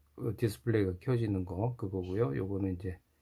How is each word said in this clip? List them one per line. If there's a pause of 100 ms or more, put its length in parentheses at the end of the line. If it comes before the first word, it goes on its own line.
(160)
어,
디스플레이가
켜지는
거,
그거고요.
요거는
이제 (240)